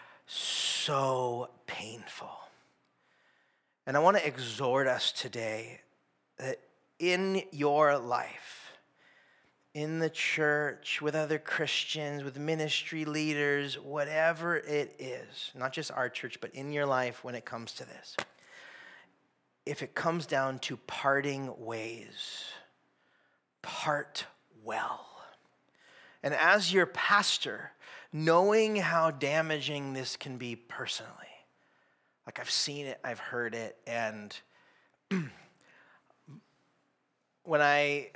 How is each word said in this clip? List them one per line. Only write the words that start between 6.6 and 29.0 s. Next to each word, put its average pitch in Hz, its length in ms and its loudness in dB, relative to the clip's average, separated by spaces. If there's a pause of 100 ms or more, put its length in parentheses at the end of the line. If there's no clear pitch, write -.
in 185 420 2 (100)
your 147 460 4
life, 123 600 -4 (1160)
in 156 260 -4
the 165 100 2
church, 147 920 0
with 147 140 0
other 156 240 0
Christians, 147 840 -2
with 139 140 -8
ministry 156 680 -2
leaders, 147 760 0
whatever 156 800 0
it 147 420 -2
is, 127 560 -10
not 131 160 -2
just 156 200 -6
our 127 180 0
church, - 320 -10
but 104 120 -8
in 139 200 -8
your 147 120 0
life 127 380 0
when 123 120 -8
it 117 100 -10
comes 117 280 -10
to - 120 -12
this, - 320 -16 (1500)
if 147 160 -4
it - 140 -8
comes 170 300 0
down 135 340 0
to - 160 -6
parting 139 800 0
ways, 113 880 -10 (1160)
part - 640 -2 (380)
well. - 440 -6 (1120)
And 143 120 0
as 175 400 6
your 185 120 8
pastor, - 840 2 (400)
knowing 196 640 6
how 165 340 4